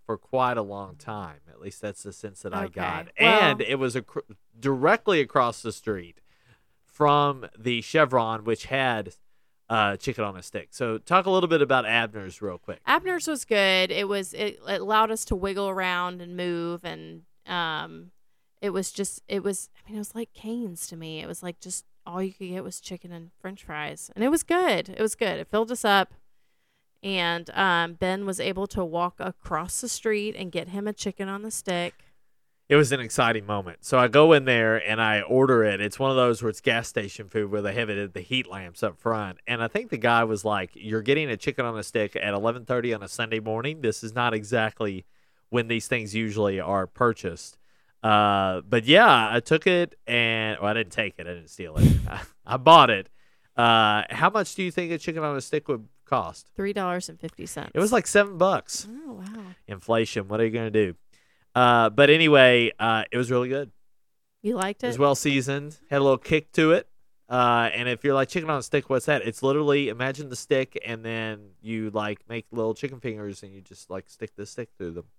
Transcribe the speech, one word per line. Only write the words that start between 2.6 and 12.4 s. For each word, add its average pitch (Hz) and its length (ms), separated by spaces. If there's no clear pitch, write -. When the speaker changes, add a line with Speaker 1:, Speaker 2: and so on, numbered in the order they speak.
Speaker 2:
Okay. 90 60
Speaker 1:
got. - 260
Speaker 2:
Well 175 340
Speaker 1:
And 131 100
it 123 180
was 127 160
ac-, 123 80
directly 143 640
across 120 400
the 110 100
street 90 480
from 143 600
the 117 240
Chevron, 117 640
which 113 220
had, 123 500
uh, 104 280
chicken 117 260
on 98 120
a 90 60
stick. - 300
So 113 260
talk 185 300
a - 20
little 185 180
bit 160 140
about 127 240
Abner's 107 560